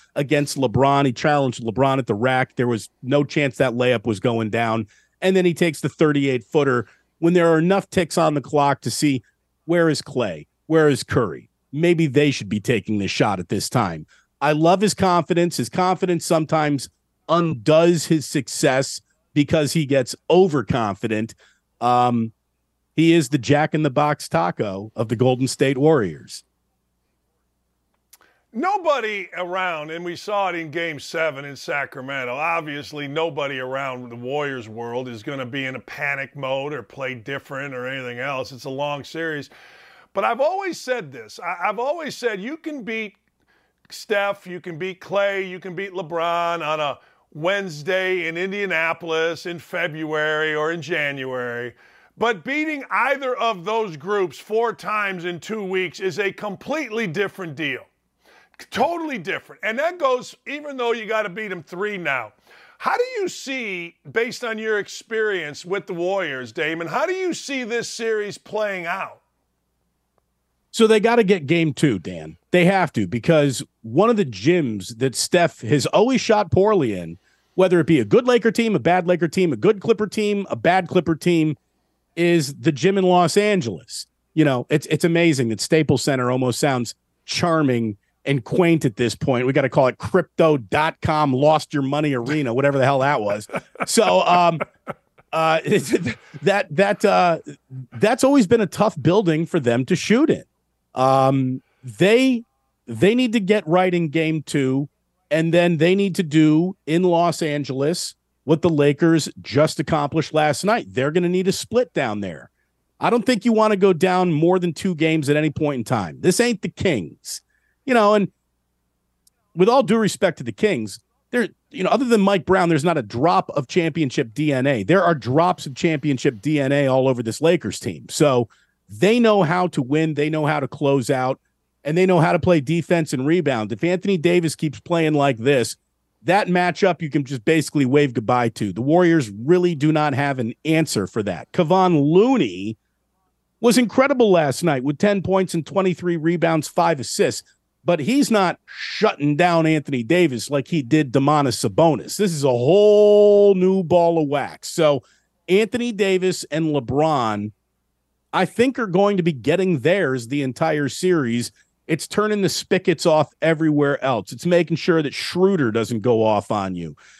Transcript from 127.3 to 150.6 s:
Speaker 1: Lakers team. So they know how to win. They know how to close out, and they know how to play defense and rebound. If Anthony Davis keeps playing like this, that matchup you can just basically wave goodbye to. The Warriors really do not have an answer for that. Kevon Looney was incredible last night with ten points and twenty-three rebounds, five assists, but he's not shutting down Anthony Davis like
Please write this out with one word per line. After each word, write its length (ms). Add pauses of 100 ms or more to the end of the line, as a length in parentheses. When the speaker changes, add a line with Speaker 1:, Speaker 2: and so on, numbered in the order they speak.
Speaker 1:
Lakers 380
team. 300
So 400 (400)
they 300
know 240
how 240
to 160
win. 320
They 140
know 180
how 120
to 80
close 420
out, 300 (440)
and 120
they 120
know 120
how 140
to 60
play 200
defense 540
and 120
rebound. 460
If 120
Anthony 340
Davis 380
keeps 260
playing 320
like 240
this, 400 (460)
that 240
matchup 540
you 80
can 140
just 220
basically 400
wave 280
goodbye 360
to. 240
The 80
Warriors 500
really 440
do 160
not 220
have 240
an 160 (120)
answer 420
for 160
that. 300
Kevon 580
Looney 640 (840)
was 160
incredible 520
last 320
night 220
with 140
ten 240
points 320
and 120
twenty-three 520
rebounds, 500
five 320
assists, 440 (420)
but 160
he's 280
not 360
shutting 720
down 280
Anthony 380
Davis 460
like 180